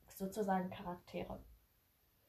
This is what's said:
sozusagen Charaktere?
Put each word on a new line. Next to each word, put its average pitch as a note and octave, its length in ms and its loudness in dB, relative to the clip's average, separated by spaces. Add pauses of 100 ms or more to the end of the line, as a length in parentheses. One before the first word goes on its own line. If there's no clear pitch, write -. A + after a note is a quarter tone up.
(160)
sozusagen F#3+ 540 4
Charaktere? F3+ 720 -4 (880)